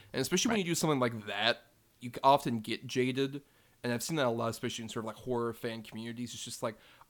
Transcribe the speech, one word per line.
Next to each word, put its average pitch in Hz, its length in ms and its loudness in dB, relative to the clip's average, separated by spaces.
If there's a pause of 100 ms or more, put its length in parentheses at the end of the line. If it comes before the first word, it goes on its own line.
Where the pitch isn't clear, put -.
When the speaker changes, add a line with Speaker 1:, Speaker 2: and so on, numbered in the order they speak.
(120)
Speaker 1:
And - 80 -2
especially 180 280 2
when 233 80 2
Speaker 2:
Right. 190 100 2
Speaker 1:
you 170 60 0
do - 20 2
something 156 240 2
like 117 280 0
that, 104 360 2 (380)
you 120 120 -10
c-, - 120 -10
often 135 340 6
get 113 300 -4
jaded, 135 540 0 (420)
and 120 80 0
I've 120 100 -2
seen 165 140 -2
that 139 100 4
a 120 40 4
lot, 117 180 0
especially 113 340 -4
in 113 60 -8
sort 113 160 -6
of, - 20 -6
like, 110 120 -8
horror 117 340 -2
fan 113 320 -6
communities. 117 500 -8
It's - 100 -10
just - 200 -8
like, 113 120 -4 (340)